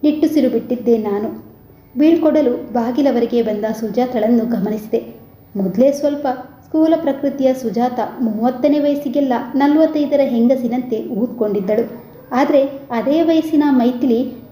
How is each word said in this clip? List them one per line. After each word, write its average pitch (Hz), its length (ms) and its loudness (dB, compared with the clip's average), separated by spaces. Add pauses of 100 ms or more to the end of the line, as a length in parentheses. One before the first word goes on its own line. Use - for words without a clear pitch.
ನಿಟ್ಟುಸಿರು 302 480 2
ಬಿಟ್ಟಿದ್ದೆ 233 480 0
ನಾನು. 208 560 -6 (440)
ಬೀಳ್ಕೊಡಲು 302 760 2
ಬಾಗಿಲವರೆಗೆ 240 680 0
ಬಂದ 208 220 -2
ಸುಜಾತಳನ್ನು 220 800 0
ಗಮನಿಸಿದೆ. 220 680 -4 (420)
ಮೊದಲೇ 196 360 2
ಸ್ವಲ್ಪ 285 340 -2 (480)
ಸ್ಥೂಲ 320 220 4
ಪ್ರಕೃತಿಯ 269 580 0
ಸುಜಾತ 240 440 -2 (220)
ಮೂವತ್ತನೇ 247 580 0
ವಯಸ್ಸಿಗೆಲ್ಲ 285 540 0 (220)
ನಲವತ್ತೈದರ 294 680 2
ಹೆಂಗಸಿನಂತೆ 240 720 0 (120)
ಊದ್ಕೊಂಡಿದ್ದಳು. 214 760 -2 (480)
ಆದ್ರೆ 285 280 4 (300)
ಅದೇ 262 320 0
ವಯಸ್ಸಿನ 320 480 2
ಮೈಥಿಲಿ 247 480 2 (340)